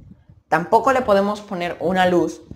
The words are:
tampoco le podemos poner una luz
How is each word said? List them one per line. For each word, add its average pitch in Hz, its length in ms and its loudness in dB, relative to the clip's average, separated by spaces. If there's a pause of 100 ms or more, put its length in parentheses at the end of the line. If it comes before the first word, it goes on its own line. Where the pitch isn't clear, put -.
(480)
tampoco 214 460 2
le 254 80 0
podemos 202 400 0
poner 175 380 -8
una 185 260 0
luz 175 360 0 (140)